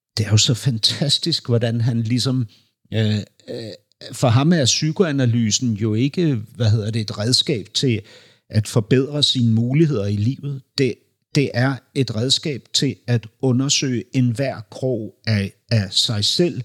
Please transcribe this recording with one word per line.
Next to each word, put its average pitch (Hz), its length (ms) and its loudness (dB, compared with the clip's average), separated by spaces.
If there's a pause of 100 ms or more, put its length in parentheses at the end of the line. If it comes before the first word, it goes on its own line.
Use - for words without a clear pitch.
(180)
det 104 80 -2
er 98 60 -10
jo 110 60 4
så 127 160 2
fantastisk, - 920 -2
hvordan 117 340 0
han 117 200 0
ligesom, 123 460 0 (460)
øh, 107 240 2 (320)
øh, 123 60 -8 (560)
for 131 160 0
ham 139 260 4
er 151 120 2
psykoanalysen 127 1080 0
jo 107 200 -2
ikke, 143 420 0 (200)
hvad 107 140 2
hedder 110 220 0
det, 113 100 -4
et - 180 -8
redskab 120 540 0
til 113 280 0 (480)
at 107 180 0
forbedre 135 560 2
sine 117 300 2
muligheder 123 520 2
i 101 100 0
livet. 131 460 -4 (160)
Det, 127 160 0 (420)
det 139 180 2
er 131 220 0 (200)
et 131 200 -2
redskab 127 460 -2 (120)
til 135 220 0 (120)
at 120 200 0 (140)
undersøge 131 640 0 (100)
enhver 123 480 0 (100)
krog 113 420 -4 (140)
af, 101 240 0 (200)
af 104 220 2
sig 104 320 -2
selv, 170 400 0